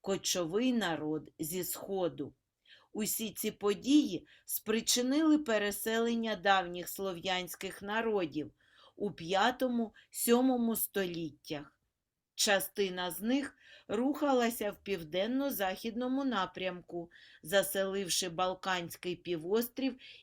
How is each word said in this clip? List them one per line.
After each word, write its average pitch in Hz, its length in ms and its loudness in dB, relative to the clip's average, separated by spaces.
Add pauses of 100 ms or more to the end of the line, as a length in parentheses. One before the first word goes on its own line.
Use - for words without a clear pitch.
кочовий 190 720 0
народ 156 640 -2
зі 170 240 -2
Сходу. 165 720 -4 (600)
Усі 214 380 -4
ці - 200 -4
події 208 760 2 (180)
спричинили 254 920 2
переселення 226 960 0
давніх 180 540 2
слов'янських 180 920 -6
народів 202 720 -2 (440)
у 202 160 -4
п'ятому-сьомому 233 1600 2
століттях. 165 1000 -4 (600)
Частина 185 760 0
з 175 100 -10
них 262 360 0 (300)
рухалася 247 840 2
в - 120 -12
південно-західному 220 1400 -2
напрямку, 185 880 -4 (320)
заселивши 190 880 0
Балканський 180 840 -2
півострів 214 840 -2 (260)